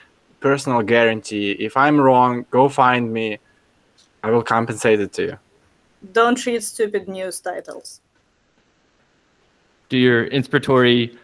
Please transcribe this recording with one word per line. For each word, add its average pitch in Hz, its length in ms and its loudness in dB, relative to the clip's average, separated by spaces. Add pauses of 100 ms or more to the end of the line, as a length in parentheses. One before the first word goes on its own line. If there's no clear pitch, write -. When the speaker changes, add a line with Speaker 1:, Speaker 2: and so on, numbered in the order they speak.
(400)
Speaker 1:
Personal 135 440 0
guarantee. 110 720 0
If 107 220 -8
I'm 147 240 4
wrong, 127 520 2
go 131 180 4
find 123 420 0
me. 110 280 -6 (840)
I 107 60 -4
will 117 140 2
compensate 113 580 0
it 98 120 -8
to 92 100 -6
you. 92 140 -8 (760)
Speaker 2:
Don't 240 320 0
read 233 180 -4
stupid 208 460 -6
news 190 300 -10
titles. - 640 -14 (1900)
Speaker 3:
Do 131 80 -2
your 123 320 2
inspiratory, 127 960 2